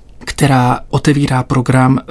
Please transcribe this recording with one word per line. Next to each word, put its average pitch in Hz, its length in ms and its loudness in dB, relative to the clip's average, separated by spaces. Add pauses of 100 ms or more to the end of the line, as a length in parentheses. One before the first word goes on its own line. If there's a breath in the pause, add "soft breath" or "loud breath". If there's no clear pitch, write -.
(200)
která 127 600 0 (100)
otevírá 139 540 0
program 131 560 0 (120)